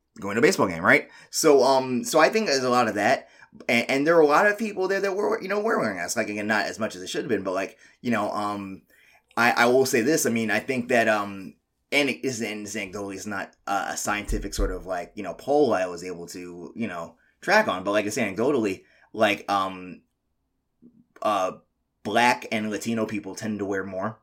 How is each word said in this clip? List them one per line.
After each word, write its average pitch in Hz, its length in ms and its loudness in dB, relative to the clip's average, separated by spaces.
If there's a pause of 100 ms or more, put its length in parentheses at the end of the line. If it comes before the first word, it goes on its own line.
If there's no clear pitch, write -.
(220)
going 101 140 -6
to 117 40 2
a - 20 4
baseball 151 260 4
game, 85 160 -6
right? 123 260 4 (220)
So, 143 320 6
um, 131 420 2
so 151 140 2
I 165 100 6
think 220 160 0
there's 135 180 0
a 127 60 0
lot 123 180 4
of 104 80 -2
that, 107 320 0 (400)
and, 120 220 2
and 139 180 2
there 170 80 6
are 165 60 8
a 151 60 10
lot 160 200 6
of 208 100 2
people 202 300 -2
there 196 140 0
that 196 140 -2
were, 208 260 -2
you 190 80 -8
know, 208 100 0
were 220 200 0
wearing 107 180 -2
masks. 85 180 -6
Like, 107 140 -2
again, 104 180 -4
not 107 200 0
as 90 120 -8
much 107 160 -4
as 90 60 -12
it 90 80 -10
should 160 140 -4
have 160 60 -8
been, 98 140 0
but, 95 120 -4
like, 95 220 -4 (240)
you 120 100 -4
know, 107 200 0
um, 101 520 -6 (520)
I, 117 160 4
I 120 140 4
will 123 220 6
say 127 140 2
this. 151 240 2
I 123 40 2
mean, 113 220 0
I 104 80 2
think 120 300 -4
that, 117 200 4
um, 101 460 -4 (360)
and 143 180 2
it 113 160 -6
is, 120 160 -4
and 104 260 -6
it's 104 80 -10
anecdotally, 101 400 -8
it's 90 100 -12
not 98 260 -8 (140)
a, 98 240 -2
a 80 80 -6
scientific 104 560 -4
sort 95 180 -2
of, 87 140 -10
like, 92 300 -6
you 104 80 -10
know, 87 100 -8
poll 143 400 2
I 92 140 0
was 87 160 -10
able 87 240 -10
to, 87 480 -14
you 110 120 -6
know, 85 280 -10 (260)
track 214 260 2
on, 92 160 -4
but, 101 80 -2
like, 104 140 2
it's 104 120 -4
anecdotally, 110 640 0 (280)
like, 104 400 0
um, 92 500 -4 (1200)
uh, 95 320 -2 (500)
Black 117 480 2
and 107 180 -2
Latino 110 360 -2
people 98 300 -8
tend 107 240 -6
to 101 60 -4
wear 98 180 -2
more, 98 400 -6